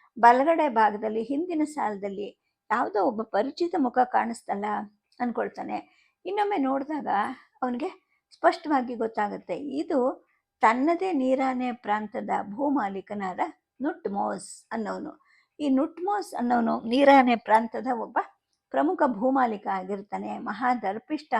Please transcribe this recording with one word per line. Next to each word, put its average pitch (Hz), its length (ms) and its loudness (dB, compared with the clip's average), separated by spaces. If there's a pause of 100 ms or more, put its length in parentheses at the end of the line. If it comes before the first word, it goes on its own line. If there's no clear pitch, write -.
(200)
ಬಲಗಡೆ 277 500 6
ಭಾಗದಲ್ಲಿ 220 540 0
ಹಿಂದಿನ 311 400 -2
ಸಾಲದಲ್ಲಿ 208 760 -6 (320)
ಯಾವುದೋ 359 340 0
ಒಬ್ಬ 220 160 0
ಪರಿಚಿತ 277 560 -2
ಮುಖ 254 220 2
ಕಾಣಿಸ್ತಲ್ಲ 226 640 -2 (540)
ಅನ್ಕೊಳ್ತಾನೆ. 208 880 -6 (160)
ಇನ್ನೊಮ್ಮೆ 403 320 -2
ನೋಡಿದಾಗ 269 500 -2 (540)
ಅವನಿಗೆ 254 420 -6 (280)
ಸ್ಪಷ್ಟವಾಗಿ 294 640 0
ಗೊತ್ತಾಗುತ್ತೆ, 208 600 -4
ಇದು 277 760 -4 (280)
ತನ್ನದೇ 320 520 2
ನೀರಾನೆ 262 580 0
ಪ್ರಾಂತದ 214 580 -6 (120)
ಭೂಮಾಲೀಕನಾದ 202 960 -4 (440)
ನುಟ್ಮೋಸ್ 208 880 -6
ಅನ್ನೋನು. 196 480 -8 (400)
ಈ 294 100 -2
ನುಟ್ಮೋಸ್ 339 640 0
ಅನ್ನೋನು 240 480 0
ನೀರಾನೆ 262 540 6
ಪ್ರಾಂತದ 226 520 0 (120)
ಒಬ್ಬ 214 180 -4 (520)
ಪ್ರಮುಖ 302 380 2
ಭೂಮಾಲೀಕ 240 640 0
ಆಗಿರ್ತಾನೆ. 196 680 -6
ಮಹಾದರ್ಪಿಷ್ಟ 226 1000 -2